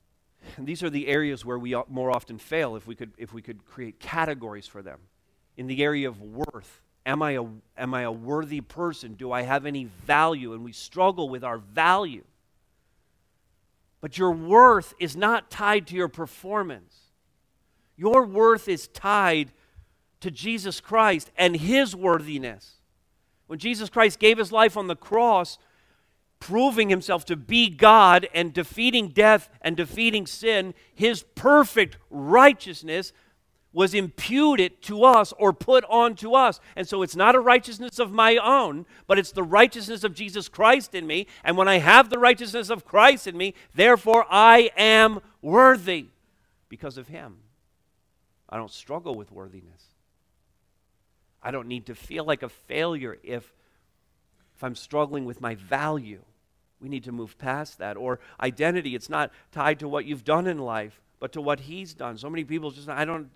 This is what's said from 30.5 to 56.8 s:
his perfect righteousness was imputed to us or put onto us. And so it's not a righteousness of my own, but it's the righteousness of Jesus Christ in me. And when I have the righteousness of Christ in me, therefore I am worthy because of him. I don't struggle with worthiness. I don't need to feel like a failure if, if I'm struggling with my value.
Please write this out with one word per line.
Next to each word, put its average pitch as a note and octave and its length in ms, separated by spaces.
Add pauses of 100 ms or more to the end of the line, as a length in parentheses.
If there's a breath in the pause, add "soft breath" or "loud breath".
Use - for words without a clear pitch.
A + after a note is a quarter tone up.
his A3 280 (120)
perfect C4+ 640 (120)
righteousness F3 1000 (600)
was F#3 220
imputed G#3 880
to G#3 220
us A#3+ 300
or G3+ 200
put B3+ 360
onto A3+ 440
us. B3+ 260 (160 soft breath)
And F#3 120
so G3 160
it's E3 120
not G#3+ 200
a B3+ 40
righteousness A#3+ 600
of G#3+ 120
my A3+ 260
own, G#3+ 480 (200 soft breath)
but G3 140
it's F#3+ 120
the F#3+ 120
righteousness G#3 600
of F#3+ 120
Jesus G3+ 320
Christ A3+ 480
in E3+ 100
me. E3+ 220 (160 loud breath)
And E3+ 120
when F#3+ 120
I F#3+ 100
have G#3 320
the B3+ 80
righteousness A#3+ 520
of G#3+ 160
Christ A#3+ 420
in F3 100
me, F#3 160 (220 soft breath)
therefore A3 520
I A3+ 480
am A3 440 (220 soft breath)
worthy F#3+ 640 (600)
because C3 300
of B2+ 120
him. C#3+ 280 (1120)
I G#2+ 80
don't A2 140
struggle D#3+ 420
with G#2 180
worthiness. F#2 520 (1600)
I A#2 80
don't B2+ 160
need B2 200
to A#2 80
feel D#3 280
like D3+ 180
a B2 80
failure C#3+ 720
if, A#2+ 320 (1000)
if - 80
I'm B2+ 120
struggling D3 500
with A#2+ 160
my A#2 120
value. B2 680 (580)